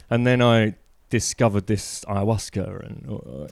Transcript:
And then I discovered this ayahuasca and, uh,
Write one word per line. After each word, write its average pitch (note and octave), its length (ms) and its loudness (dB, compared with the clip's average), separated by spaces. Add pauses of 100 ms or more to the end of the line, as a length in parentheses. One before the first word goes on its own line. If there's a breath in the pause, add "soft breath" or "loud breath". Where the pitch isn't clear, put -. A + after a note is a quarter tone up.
And A#2+ 180 2
then B2 140 4
I A2+ 340 4 (340)
discovered G#2 580 0
this - 400 -4
ayahuasca G2 760 -4
and, - 240 -14
uh, D2 420 -12